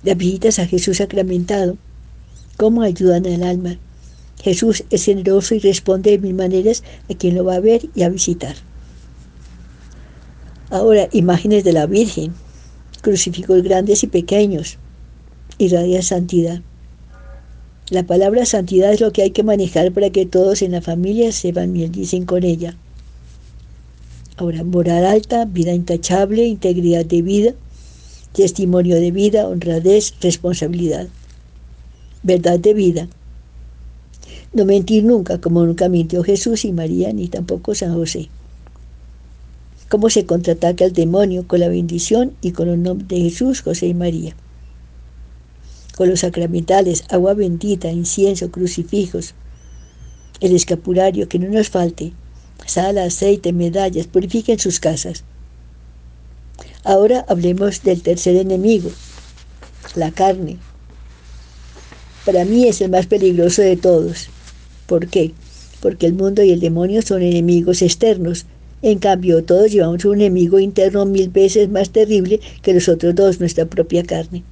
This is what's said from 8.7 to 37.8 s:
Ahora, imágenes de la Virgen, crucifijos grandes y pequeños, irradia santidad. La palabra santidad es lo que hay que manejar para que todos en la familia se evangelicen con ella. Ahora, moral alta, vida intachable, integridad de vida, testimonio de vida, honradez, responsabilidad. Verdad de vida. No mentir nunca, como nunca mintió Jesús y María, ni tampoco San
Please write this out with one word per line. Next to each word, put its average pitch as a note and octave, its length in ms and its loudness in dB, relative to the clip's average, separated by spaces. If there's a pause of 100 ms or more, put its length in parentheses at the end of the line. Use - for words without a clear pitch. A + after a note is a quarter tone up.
Ahora, G#3 420 2
imágenes F#3+ 500 2
de F3+ 100 2
la D#3 140 2
Virgen, F#3 460 -2 (720)
crucifijos F#3 600 0
grandes F#3+ 400 2
y A3+ 60 -4
pequeños, F#3 680 -2 (800)
irradia F3+ 440 2
santidad. F3 600 -2 (1300)
La F#3 140 -2
palabra G3 420 2
santidad F#3+ 460 2
es G#3 80 2
lo G#3+ 120 2
que G3+ 100 0
hay G3 80 2
que G#3+ 140 -2
manejar F#3 480 0
para G3 180 0
que F#3 160 0
todos F#3+ 360 2
en F3+ 100 -2
la F3 80 -4
familia G3 500 -2
se F#3 200 -4
evangelicen F3+ 760 -4
con F3+ 180 -2
ella. E3+ 320 -2 (1600)
Ahora, E3+ 280 -6
moral E3+ 400 0
alta, A3 400 2
vida F3 280 -2
intachable, F3+ 720 0
integridad F3 580 0
de E3+ 180 0
vida, G#3 320 2 (760)
testimonio F3+ 640 2
de E3+ 140 2
vida, G3+ 360 2
honradez, F3+ 760 0
responsabilidad. F3 840 -2 (1160)
Verdad F3 360 2
de G#3 160 2
vida. F3 340 0 (1500)
No G3+ 120 2
mentir G3+ 380 2
nunca, F3+ 360 0
como E3+ 240 2
nunca E3+ 240 0
mintió F3 340 0
Jesús G3+ 440 -2
y G3 60 -4
María, F3 420 -2
ni F3+ 140 -6
tampoco F#3 460 -6
San E3+ 200 -4